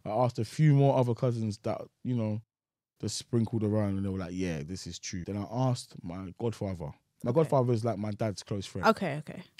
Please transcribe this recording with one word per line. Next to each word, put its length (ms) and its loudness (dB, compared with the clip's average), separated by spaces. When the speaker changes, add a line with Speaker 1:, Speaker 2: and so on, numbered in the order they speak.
Speaker 1:
I 40 -6
asked 280 2
a 80 0
few 280 6
more 260 6
other 160 2
cousins 480 -2
that, 180 -4
you 120 -2
know, 260 -2
just 180 -4
sprinkled 460 0
around 340 2
and 80 -2
they 40 -2
were 80 -4
like, 160 -6
"Yeah, 300 -2
this 240 -10
is 100 -10
true." 260 -8
Then 140 -6
I 140 -4
asked 420 0
my 360 -10
godfather. 520 -4
My 60 -2
Speaker 2:
Okay. 60 2
Speaker 1:
godfather 380 4
is, 120 0
like, 140 -2
my 100 -4
dad's 320 -2
close 240 -6
friend. 220 0
Speaker 2:
Okay, 300 2
okay. 260 -12